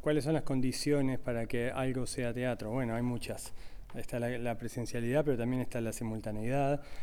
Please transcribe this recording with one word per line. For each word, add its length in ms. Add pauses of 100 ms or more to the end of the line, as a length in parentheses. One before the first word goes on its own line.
¿cuáles 240
son 80
las 100
condiciones 760
para 260
que 240
algo 360
sea 280
teatro? 380
Bueno, 240
hay 80
muchas. 500 (400)
Está 260
la, 180
la 200
presencialidad, 680
pero 140
también 240
está 180
la 140
simultaneidad. 880 (220)